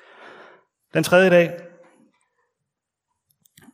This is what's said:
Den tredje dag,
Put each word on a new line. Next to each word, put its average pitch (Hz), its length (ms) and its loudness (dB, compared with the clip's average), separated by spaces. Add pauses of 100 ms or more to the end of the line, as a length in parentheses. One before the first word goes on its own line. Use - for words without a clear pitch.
(960)
Den 160 100 -2
tredje 185 260 2
dag, 175 300 0 (2250)